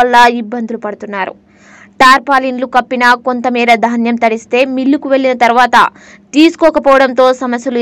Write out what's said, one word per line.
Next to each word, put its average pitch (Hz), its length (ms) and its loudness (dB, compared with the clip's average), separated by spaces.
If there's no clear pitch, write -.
వల్ల 247 160 2
ఇబ్బందులు 226 460 -10
పడుతున్నారు. 202 460 -10
టార్పాలిన్లు 262 720 0
కప్పినా 247 340 0
కొంతమేర 247 460 -2
ధాన్యం 233 360 -2
తడిస్తే 226 380 -2
మిల్లుకు 277 360 -2
వెళ్లిన 262 300 0
తర్వాత 240 340 2
తీసుకోకపోవడంతో 269 920 2
సమస్యలు 240 420 -6